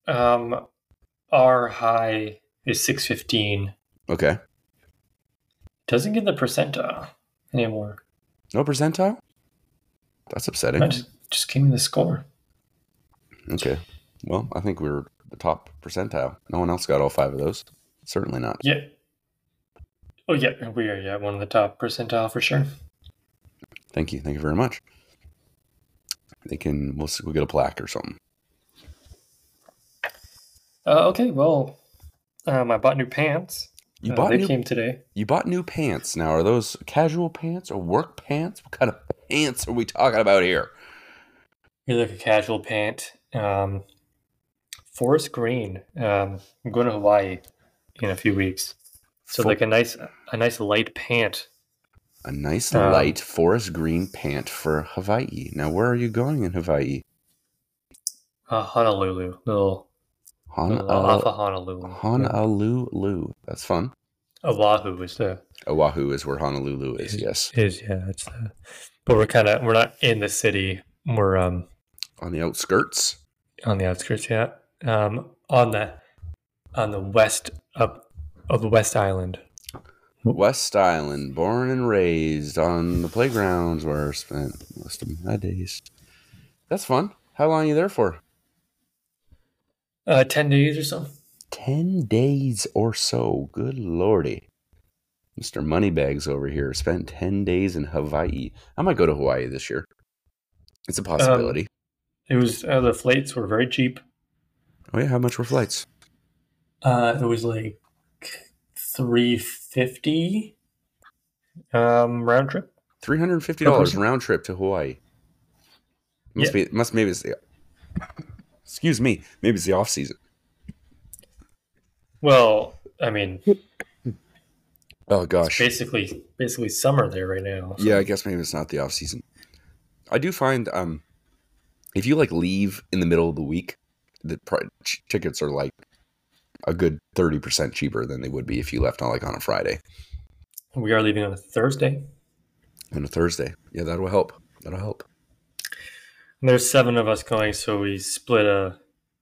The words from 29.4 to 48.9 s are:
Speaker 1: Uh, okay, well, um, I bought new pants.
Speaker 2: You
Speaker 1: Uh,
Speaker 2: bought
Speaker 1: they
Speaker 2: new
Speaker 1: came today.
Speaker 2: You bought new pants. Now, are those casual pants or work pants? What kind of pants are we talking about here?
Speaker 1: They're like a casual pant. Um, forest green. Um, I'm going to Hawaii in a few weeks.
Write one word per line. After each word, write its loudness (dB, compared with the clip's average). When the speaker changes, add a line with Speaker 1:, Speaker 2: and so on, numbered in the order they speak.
Speaker 1:
Uh, 6
okay, 2
well, 2
um, 0
I 4
bought 4
new 0
pants. -4
Speaker 2:
You -4
Speaker 1:
Uh, -2
Speaker 2:
bought 4
Speaker 1:
they 4
Speaker 2:
new 2
Speaker 1:
came 0
today. -4
Speaker 2:
You -2
bought 0
new -2
pants. -4
Now, 0
are 4
those 2
casual 0
pants -10
or -6
work -2
pants? -4
What -18
kind 2
of -12
pants 0
are -6
we -2
talking 2
about 6
here? 2
Speaker 1:
They're 2
like 0
a -14
casual 2
pant. -4
Um, -2
forest 0
green. -4
Um, 0
I'm -6
going 2
to 0
Hawaii 4
in -2
a -2
few 2
weeks. -2